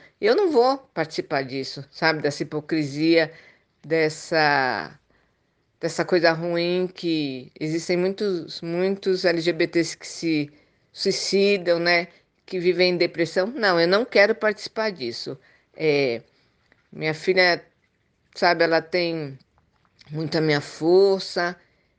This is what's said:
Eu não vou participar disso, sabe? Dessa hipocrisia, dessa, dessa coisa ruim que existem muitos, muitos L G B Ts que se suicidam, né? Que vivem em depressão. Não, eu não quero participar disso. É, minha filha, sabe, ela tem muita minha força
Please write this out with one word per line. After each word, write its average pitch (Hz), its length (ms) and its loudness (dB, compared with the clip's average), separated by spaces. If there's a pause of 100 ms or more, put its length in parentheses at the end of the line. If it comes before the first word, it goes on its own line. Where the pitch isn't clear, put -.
(200)
Eu 220 160 2
não 392 160 2
vou 262 260 4 (160)
participar 156 500 -4
disso, 135 480 -8
sabe? 160 300 0
Dessa 147 220 -2
hipocrisia, 156 880 0 (520)
dessa, 147 1160 0 (800)
dessa 165 240 -4
coisa 165 280 2
ruim 175 640 -2
que 147 640 -6
existem 160 360 -2
muitos, 185 640 -4
muitos 185 640 -2
L 170 140 2
G 165 140 0
B 160 140 0
Ts 165 280 -2
que - 120 -18
se 151 440 -4 (400)
suicidam, 190 880 0
né? 175 300 2 (360)
Que 185 140 -6
vivem 180 320 2
em 175 60 0
depressão. 170 500 0
Não, 214 320 0
eu 170 80 4
não 202 160 4
quero 220 320 4
participar 220 560 -4
disso. 135 480 -10 (360)
É, 139 460 0 (680)
minha 156 220 -4
filha, 180 500 2 (720)
sabe, 175 280 2
ela 165 180 4
tem 160 560 -4 (760)
muita 160 300 -4
minha 151 180 2
força 180 960 2 (440)